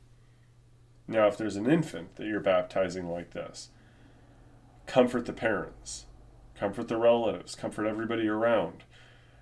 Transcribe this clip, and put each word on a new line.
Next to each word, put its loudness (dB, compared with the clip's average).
Now, 4
if 2
there's -4
an 0
infant 0
that -10
you're -2
baptizing 0
like -8
this, -12
comfort 2
the -6
parents, -6
comfort -4
the -2
relatives, 2
comfort -4
everybody -2
around. 2